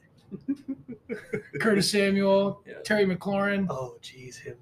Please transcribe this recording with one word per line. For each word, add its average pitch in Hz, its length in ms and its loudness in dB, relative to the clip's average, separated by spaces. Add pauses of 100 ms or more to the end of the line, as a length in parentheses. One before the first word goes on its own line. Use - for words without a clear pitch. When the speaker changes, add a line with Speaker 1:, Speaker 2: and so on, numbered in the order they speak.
(1600)
Speaker 1:
Curtis 196 320 4
Samuel. 196 720 4
Speaker 2:
Yeah. - 100 -16 (100)
Speaker 1:
Terry 208 200 4
McLaurin. 196 640 0
Speaker 2:
Oh, 131 320 -8
jeez, 127 380 -18
him 123 220 -14